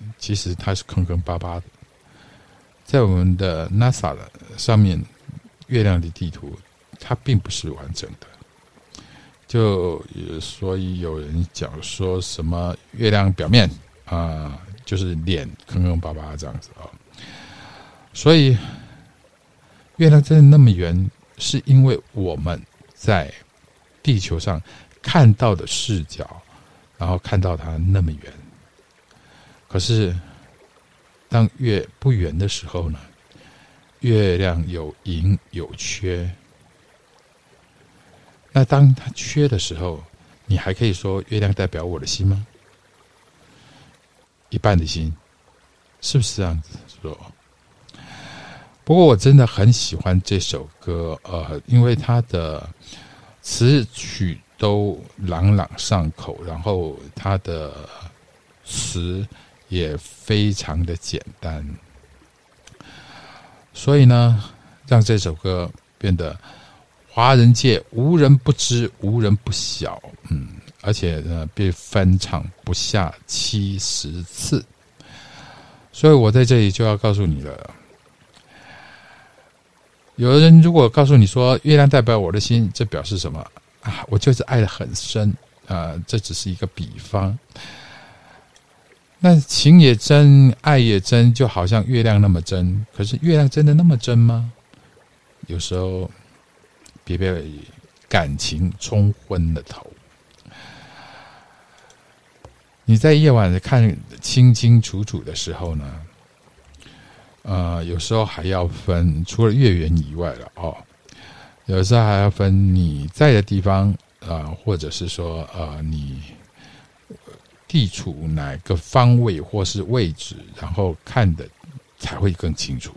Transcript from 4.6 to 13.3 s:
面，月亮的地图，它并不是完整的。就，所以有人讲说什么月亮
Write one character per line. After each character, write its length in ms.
面， 180
月 160
亮 160
的 120
地 200
图， 260
它 140
并 220
不 120
是 220
完 220
整 240
的。 100
就， 560
所 380
以 220
有 200
人 320
讲 180
说 380
什 240
么 280
月 160
亮 240